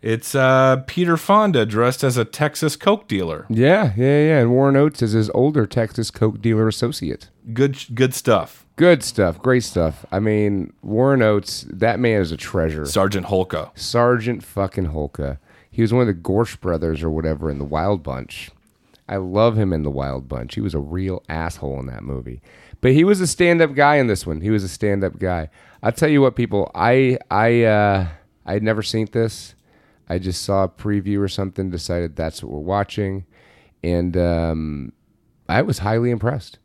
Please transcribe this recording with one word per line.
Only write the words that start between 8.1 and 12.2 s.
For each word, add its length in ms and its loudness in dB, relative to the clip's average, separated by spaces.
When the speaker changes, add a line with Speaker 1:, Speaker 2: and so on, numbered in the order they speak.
Speaker 1:
stuff. 500 0
Speaker 2:
Good 260 6
stuff. 380 0
Great 240 2
stuff. 480 -2
I 80 -2
mean, 600 0
Warren 420 2
Oates, 460 0
that 300 0
man 240 2